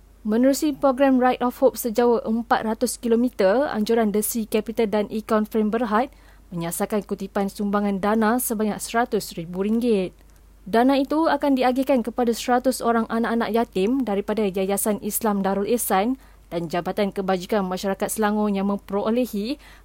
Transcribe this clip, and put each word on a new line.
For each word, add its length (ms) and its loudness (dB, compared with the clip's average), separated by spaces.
Menerusi 480 2
program 480 2
Right 240 2
of 160 -2
Hope 160 4
sejauh 480 2
empat 400 0
ratus 320 -2
kilometer, 720 2
anjuran 480 2
The 80 0
Sea 240 -4
Capital 400 -2
dan 240 0
Econ 320 0
Frame 240 0
Berhad 400 0
menyasarkan 560 -4
kutipan 480 -4
sumbangan 480 -2
dana 400 2
sebanyak 400 -2
seratus 560 -2
ribu 320 -4
ringgit. 480 0
Dana 320 4
itu 320 2
akan 320 2
diagihkan 480 2
kepada 240 0
seratus 480 0
orang 320 0
anak-anak 400 0
yatim 560 0
daripada 400 -2
Yayasan 560 -2
Islam 400 -2
Darul 240 0
Ihsan 480 0
dan 240 -6
Jabatan 400 -2
Kebajikan 560 -2
Masyarakat 400 -4
Selangor 400 0
yang 240 0
memperolehi 880 -4